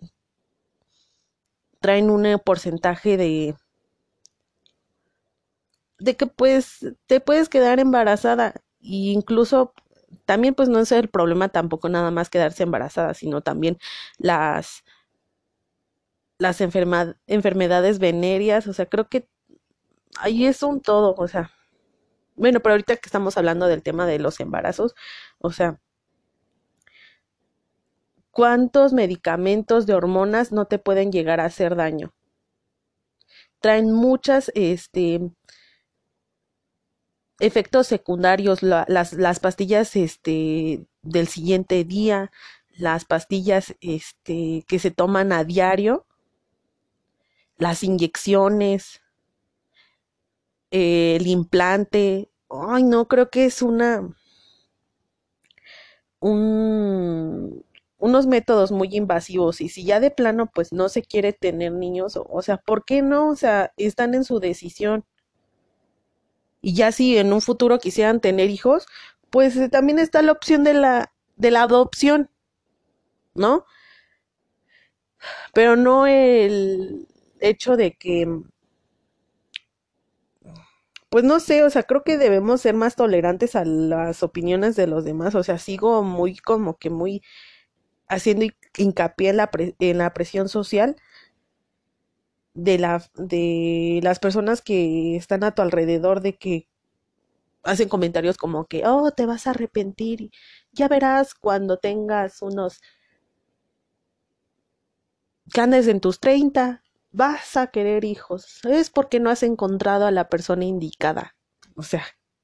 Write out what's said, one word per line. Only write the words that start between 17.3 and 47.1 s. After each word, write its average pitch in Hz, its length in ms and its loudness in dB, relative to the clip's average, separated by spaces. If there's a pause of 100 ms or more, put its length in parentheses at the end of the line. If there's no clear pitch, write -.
venéreas. 190 680 0
O 196 60 -10
sea, 185 140 -4
creo 214 220 -4
que 254 180 -6 (920)
ahí 226 280 0
es 269 160 0
un 285 180 -2
todo, 208 360 2
o 180 100 -4
sea. 170 240 -6 (840)
Bueno, 240 260 2
pero 220 120 4
ahorita 208 240 0
que - 100 -18
estamos 196 300 -4
hablando 170 300 0
del 160 160 0
tema 165 240 -4
de 151 120 -2
los 147 200 -4
embarazos, - 560 -4 (440)
o 170 120 -4
sea, 170 280 -4 (2500)
¿cuántos 247 640 4
medicamentos 202 920 0
de 208 100 2
hormonas 190 560 0
no 208 140 0
te 208 140 -4
pueden 196 320 0
llegar 165 300 0
a 160 40 -2
hacer 175 300 -2
daño? 160 380 -4 (1500)
Traen 220 320 2
muchas, 262 640 2
este, 175 760 -2 (2000)
efectos 226 480 0
secundarios, 185 760 0
la, 175 240 2
las, 175 260 0
las 175 260 0
pastillas, 208 560 0
este, 160 880 -4 (160)
del 170 260 -2
siguiente 180 560 -2
día, 196 480 -2 (460)
las 165 280 -4
pastillas, 190 760 -2
este, 160 840 -8
que 185 120 -2
se 175 120 -2
toman 190 420 0
a 165 100 0
diario, 190 600 0 (1500)